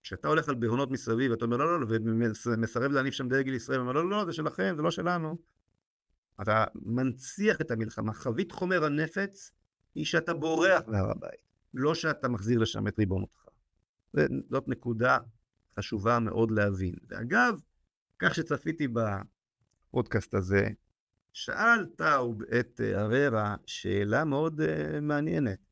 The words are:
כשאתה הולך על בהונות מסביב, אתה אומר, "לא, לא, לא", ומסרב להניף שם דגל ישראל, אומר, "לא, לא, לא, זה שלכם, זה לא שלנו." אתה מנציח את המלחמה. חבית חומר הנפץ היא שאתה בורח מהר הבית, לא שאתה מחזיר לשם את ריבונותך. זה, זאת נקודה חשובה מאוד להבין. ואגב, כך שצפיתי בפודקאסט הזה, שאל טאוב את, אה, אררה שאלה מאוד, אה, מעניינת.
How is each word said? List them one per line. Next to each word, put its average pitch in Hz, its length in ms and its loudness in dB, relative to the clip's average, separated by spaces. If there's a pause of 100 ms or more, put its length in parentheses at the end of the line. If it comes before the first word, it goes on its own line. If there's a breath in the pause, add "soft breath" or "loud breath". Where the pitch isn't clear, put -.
כשאתה - 260 -8
הולך 151 200 2
על 139 60 0
בהונות 120 360 0
מסביב, 120 420 0
אתה 113 120 -2
אומר, 120 120 0
"לא, 143 100 2
לא, 170 140 2
לא", 120 60 -2 (600)
ומסרב 120 460 0
להניף 135 220 0
שם 127 140 -6
דגל 131 260 0
ישראל, 127 260 -2
אומר, 123 120 -4
"לא, 156 120 0
לא, 185 60 -2
לא, 208 140 0
זה 165 80 -4
שלכם, 160 440 -2
זה 151 60 -4
לא 170 80 0
שלנו." 170 480 -4 (1040)
אתה 107 220 4 (100)
מנציח 131 880 -2
את 147 100 -4
המלחמה. 110 420 -4
חבית 127 400 -4
חומר 180 320 0
הנפץ 156 680 -4 (420)
היא 156 100 -4
שאתה 170 300 0
בורח 160 520 4
מהר 107 240 0
הבית, - 300 -8 (340)
לא 143 200 0
שאתה 156 340 -2
מחזיר 117 300 2
לשם 107 300 0
את 104 100 -4
ריבונותך. 98 460 -2 (680)
זה, 151 140 2 (240)
זאת 139 180 -2
נקודה 120 500 0 (600)
חשובה 107 400 0
מאוד 110 320 2
להבין. 98 440 0 (140)
ואגב, 180 520 0 (580)
כך - 160 2
שצפיתי 156 540 -2
בפודקאסט - 1500 -4
הזה, 98 340 4 (640)
שאל 220 540 2 (100)
טאוב 127 460 0
את, 120 380 -2
אה, 101 200 0
אררה 110 560 2 (100)
שאלה 101 580 0
מאוד, 151 360 0
אה, 156 400 -2
מעניינת. 147 580 0 (140)